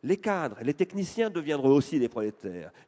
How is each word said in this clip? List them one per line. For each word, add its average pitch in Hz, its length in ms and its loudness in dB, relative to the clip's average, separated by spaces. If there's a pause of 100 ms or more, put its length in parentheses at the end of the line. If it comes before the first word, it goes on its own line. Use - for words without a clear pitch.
Les 175 160 0
cadres, 175 420 -2
les 135 140 -2
techniciens 196 560 -2
deviendront 147 400 2
aussi 143 280 4
des 120 120 2
prolétaires. 104 640 -8 (160)